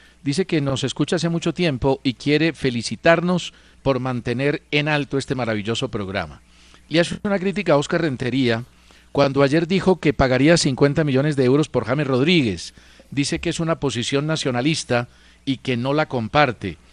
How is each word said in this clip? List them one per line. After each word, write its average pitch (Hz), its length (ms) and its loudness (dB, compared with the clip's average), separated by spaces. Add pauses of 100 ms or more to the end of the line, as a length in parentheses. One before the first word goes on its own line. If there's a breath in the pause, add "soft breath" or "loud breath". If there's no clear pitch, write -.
(220 soft breath)
Dice 143 240 -2
que 160 140 -2
nos 135 240 -4
escucha 147 320 -2
hace 170 140 -2
mucho 165 240 -2
tiempo 139 480 0
y 131 100 -2
quiere 151 400 0
felicitarnos 165 1000 0 (280 soft breath)
por 127 180 0
mantener 127 600 -2 (100)
en 147 180 0
alto 147 280 -2
este 135 180 -4
maravilloso 113 540 -4
programa. 95 540 -6 (480 soft breath)
Le 156 100 2
hace 170 220 -2
una 202 160 -2
crítica 180 340 -2
a 143 40 4
Oscar 160 260 0
Rentería 123 640 -2 (480 soft breath)
cuando 139 300 2
ayer 156 240 2
dijo 185 340 2
que 147 120 2
pagaría 139 460 4
cincuenta 143 460 2
millones 143 320 0
de 135 80 2
euros 143 240 4
por 117 160 -2
James 131 220 -2
Rodríguez. 131 680 2 (360 soft breath)
Dice 143 280 -2
que 170 100 -6
es 160 120 -4
una 165 180 -2
posición 139 480 -2
nacionalista 127 840 -2 (380 soft breath)
y 135 120 -2
que 127 200 -4
no 135 160 -2
la 156 120 0
comparte. 113 720 -2 (160 soft breath)